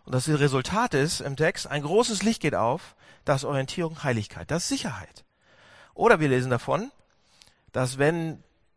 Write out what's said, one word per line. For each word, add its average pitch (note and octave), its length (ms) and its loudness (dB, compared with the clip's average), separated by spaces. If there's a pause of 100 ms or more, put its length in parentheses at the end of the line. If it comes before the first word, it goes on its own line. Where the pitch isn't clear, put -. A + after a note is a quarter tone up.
Und B2+ 100 -4
das B2+ 140 0
Resultat D3 640 2
ist D3 260 0
im C#3 140 -6
Text, D#3+ 320 0
ein C#3+ 160 -4
großes G3+ 400 2
Licht A3 180 0
geht C#3+ 140 0
auf, A2+ 400 -2 (300)
da D3 100 2
ist C3+ 100 -2
Orientierung, C#3+ 600 -4
Heiligkeit, G#2+ 460 -2
das E3+ 120 0
ist - 60 -4
Sicherheit. C#3+ 560 -8 (720)
Oder G3 260 4
wir D3+ 80 4
lesen B2+ 220 2
davon, C#3 420 -2 (800)
dass B2+ 260 -4
wenn D#3+ 440 0 (340)